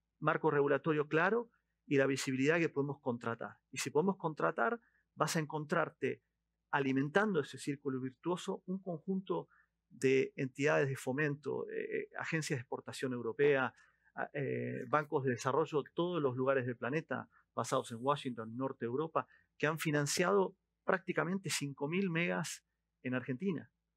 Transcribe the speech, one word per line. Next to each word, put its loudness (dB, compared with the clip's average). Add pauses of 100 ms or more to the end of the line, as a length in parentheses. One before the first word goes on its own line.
(180)
marco 2
regulatorio 2
claro 2 (380)
y 2
la 6
visibilidad 2
que 2
podemos -2
contratar. -4 (140)
Y -10
si -4
podemos 2
contratar, 0 (340)
vas 0
a 2
encontrarte -2 (480)
alimentando 2
ese -6
círculo -4
virtuoso -4
un -4
conjunto -4 (400)
de 2
entidades 0
de -4
fomento, -2
eh, -4
eh, -8 (100)
agencias -2
de -8
exportación -6
europea, 2 (420)
a-, -4
eh, -4
bancos 0
de 2
desarrollo, 0 (120)
todos 0
los 2
lugares 2
del -4
planeta, -4 (240)
basados -2
en -8
Washington, -2
norte -4
de -2
Europa, -2 (300)
que 0
han 0
financiado 2 (280)
prácticamente 0
cinco -2
mil 0
megas -2 (400)
en -2
Argentina. -2 (260)